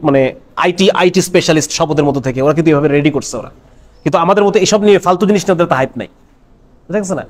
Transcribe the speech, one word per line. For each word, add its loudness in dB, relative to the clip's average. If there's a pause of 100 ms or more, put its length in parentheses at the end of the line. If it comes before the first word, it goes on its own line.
মানে, 2 (200)
আইটি, 0
আইটি 0
স্পেশালিস্ট 0
সব -4
ওদের 0
মধ্য -2
থেকে, -4
ওরা 2
কিন্তু 0
এভাবে 2
রেডি 0
করছে -8
ওরা। -14 (520)
কিন্তু 2
আমাদের 2
মতো 2
এইসব 2
নিয়ে 4
ফালতু 0
জিনিস 2
নিয়ে 0
ওদের 2
তো 0
হাইপ -2
নাই, -10 (800)
বুঝা -4
গেছে -6
না? -8